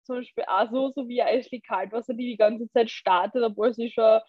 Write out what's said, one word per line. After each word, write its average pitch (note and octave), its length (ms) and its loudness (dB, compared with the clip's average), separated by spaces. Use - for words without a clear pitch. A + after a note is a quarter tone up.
zum B3+ 120 -8
Beispiel - 300 -8
auch G#3+ 240 0
so, C4 240 -2
so B3+ 140 -6
wie A#3+ 100 -4
Ashley A#3 420 0
Caldwasser, G#3+ 540 -6
die B3 120 -6
die A#3+ 100 -6
ganze A3 340 0
Zeit A#3 200 2
startet, G3 520 0
obwohl A3 320 0
sie A#3 160 -6
schon A3 380 4